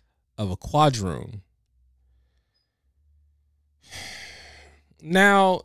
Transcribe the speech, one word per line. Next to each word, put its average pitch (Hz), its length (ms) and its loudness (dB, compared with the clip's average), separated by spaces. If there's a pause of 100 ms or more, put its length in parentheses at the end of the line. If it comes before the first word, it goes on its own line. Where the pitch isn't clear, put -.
(380)
of 104 120 -6
a 90 80 -6
Quadroon. 110 840 -2 (2500)
<sighs> - 80 -20 (1120)
Now, 190 640 2